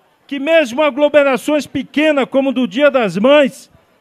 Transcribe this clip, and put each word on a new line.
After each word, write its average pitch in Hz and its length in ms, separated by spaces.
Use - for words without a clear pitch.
que 277 100
mesmo 294 460
aglomerações 294 800
pequenas, 285 640
como 269 240
do 247 140
Dia 277 240
das 214 260
Mães, 269 540